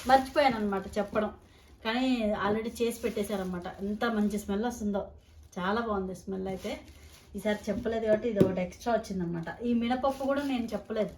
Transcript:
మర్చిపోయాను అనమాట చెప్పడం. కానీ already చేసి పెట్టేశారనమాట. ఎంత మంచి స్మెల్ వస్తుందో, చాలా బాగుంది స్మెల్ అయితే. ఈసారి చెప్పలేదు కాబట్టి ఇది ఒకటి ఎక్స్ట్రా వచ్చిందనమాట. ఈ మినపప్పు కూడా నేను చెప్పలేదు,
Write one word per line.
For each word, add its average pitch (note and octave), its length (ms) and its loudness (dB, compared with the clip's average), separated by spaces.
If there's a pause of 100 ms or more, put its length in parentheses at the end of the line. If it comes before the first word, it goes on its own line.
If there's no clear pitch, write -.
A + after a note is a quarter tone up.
మర్చిపోయాను C4 500 6
అనమాట G3 420 -2
చెప్పడం. G#3 320 0 (540)
కానీ A3+ 500 2 (120)
already A3 360 0
చేసి A#3 180 0
పెట్టేశారనమాట. G3 640 -2 (140)
ఎంత G#3 240 -2
మంచి G#3 340 2
స్మెల్ G3+ 260 -2
వస్తుందో, G#3+ 440 -2 (500)
చాలా G3 220 0
బాగుంది G3 340 -2
స్మెల్ F#3+ 340 -6
అయితే. G3+ 320 -6 (560)
ఈసారి G#3 220 0 (100)
చెప్పలేదు A3 380 -2
కాబట్టి G#3+ 220 4
ఇది G3 160 8
ఒకటి F#3 160 0
ఎక్స్ట్రా F3+ 320 -4
వచ్చిందనమాట. F3 720 -2
ఈ A#3+ 120 2
మినపప్పు B3+ 500 0
కూడా C#4 180 0
నేను B3+ 220 0
చెప్పలేదు, G#3+ 540 -4